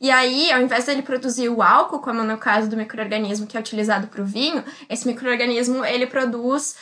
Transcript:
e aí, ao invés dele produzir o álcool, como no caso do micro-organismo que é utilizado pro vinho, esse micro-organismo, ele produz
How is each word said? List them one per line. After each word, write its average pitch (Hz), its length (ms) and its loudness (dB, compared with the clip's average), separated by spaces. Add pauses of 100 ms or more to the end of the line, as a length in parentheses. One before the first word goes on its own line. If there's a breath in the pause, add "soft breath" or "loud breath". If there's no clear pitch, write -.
e 269 80 2
aí, 254 420 4
ao 254 120 4
invés 247 220 0
dele 277 180 0
produzir 254 440 -2
o 233 140 0
álcool, 226 380 4
como 233 240 -2
no 220 160 -2
caso 220 280 2
do 214 80 -2
micro-organismo 214 720 -4
que 214 100 -16
é 226 40 -2
utilizado 214 480 0
pro 202 180 -6
vinho, 254 380 -2 (260 loud breath)
esse - 160 -6
micro-organismo, 247 800 0
ele 247 220 0
produz 254 760 -2